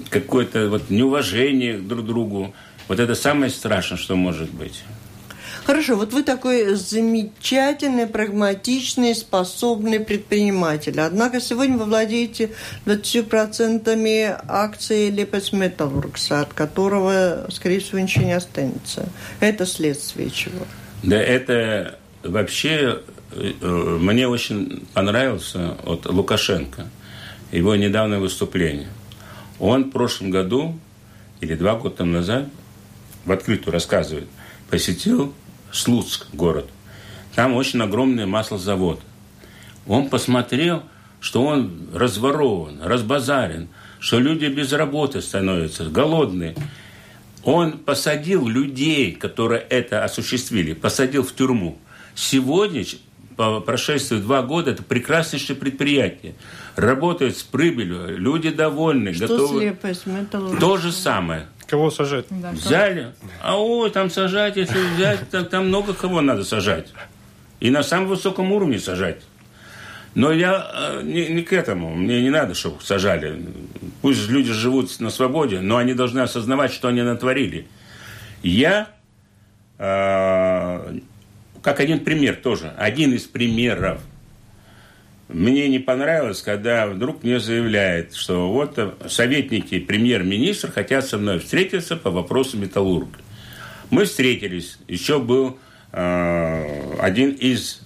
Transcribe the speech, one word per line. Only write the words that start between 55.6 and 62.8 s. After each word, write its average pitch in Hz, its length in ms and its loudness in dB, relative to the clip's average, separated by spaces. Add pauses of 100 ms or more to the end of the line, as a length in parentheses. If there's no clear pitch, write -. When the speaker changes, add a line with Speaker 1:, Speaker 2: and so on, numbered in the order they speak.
Speaker 1:
Работает 135 600 2
с - 60 -12
прибылью, 95 800 -2
люди 156 320 0
довольны, 147 600 2
Speaker 2:
Что 90 160 -2
Speaker 1:
готовы. 220 320 2
Speaker 2:
с 214 40 0
Лепес 185 420 -4
Металлургсом? 190 540 -4
Speaker 1:
То 180 180 4
же 170 140 -2
самое. 87 560 -2 (180)
Speaker 3:
Кого 151 240 2
сажать? 143 400 -2
Speaker 4:
Да, 180 200 -8
кого? 170 100 -8
Speaker 1:
Взяли, 170 540 0 (280)